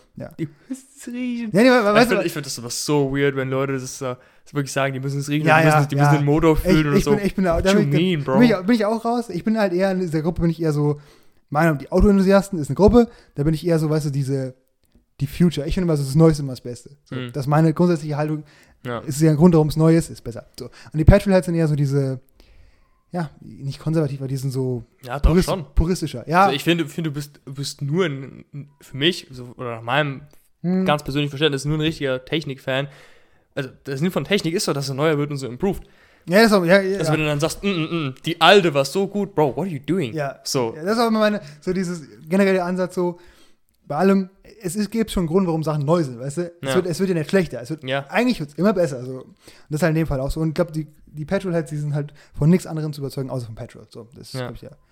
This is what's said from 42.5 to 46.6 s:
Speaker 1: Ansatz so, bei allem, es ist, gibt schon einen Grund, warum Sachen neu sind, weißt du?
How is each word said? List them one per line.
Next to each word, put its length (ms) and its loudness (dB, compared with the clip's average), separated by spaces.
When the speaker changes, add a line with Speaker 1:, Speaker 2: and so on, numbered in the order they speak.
Speaker 1:
Ansatz 300 -4
so, 240 -2
bei 80 -6
allem, 340 2
es 140 -6
ist, 160 -4
gibt 180 -2
schon 120 -2
einen 60 -2
Grund, 200 2
warum 160 -2
Sachen 200 -2
neu 200 2
sind, 160 -10
weißt 180 -10
du? 40 -2